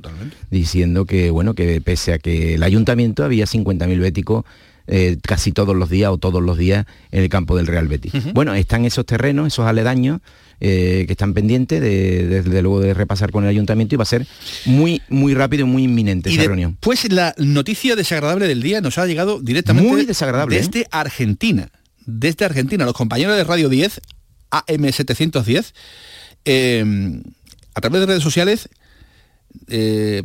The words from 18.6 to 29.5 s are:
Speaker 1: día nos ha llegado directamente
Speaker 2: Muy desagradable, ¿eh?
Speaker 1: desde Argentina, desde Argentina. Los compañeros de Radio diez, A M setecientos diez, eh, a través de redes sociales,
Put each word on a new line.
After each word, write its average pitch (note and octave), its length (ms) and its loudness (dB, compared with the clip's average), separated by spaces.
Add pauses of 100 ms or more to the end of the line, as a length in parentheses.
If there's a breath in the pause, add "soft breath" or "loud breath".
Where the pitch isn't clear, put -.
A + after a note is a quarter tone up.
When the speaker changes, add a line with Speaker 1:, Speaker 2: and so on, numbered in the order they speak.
Speaker 1:
día G3 180 -2
nos D3 160 -2
ha F3 80 0
llegado F#3 380 -2
directamente C#3+ 480 2
Speaker 2:
Muy C#4 160 2
desagradable, C#3 500 -2
¿eh? F#3 40 2
Speaker 1:
desde A3 300 -2
Argentina, C3+ 800 -2 (380)
desde B2 380 -2
Argentina. D3+ 400 -2
Los B2 100 -2
compañeros C3+ 420 0
de F#3+ 80 0
Radio D#3+ 240 0
diez, C#3+ 320 0 (500)
A D3+ 160 -2
M D3 260 0
setecientos C#3 540 -2
diez, C#3+ 280 -2 (720 loud breath)
eh, B2+ 400 2 (880)
a A2 60 -6
través F3+ 200 0
de F#3+ 60 2
redes F#3 160 0
sociales, F3 460 0 (1000 soft breath)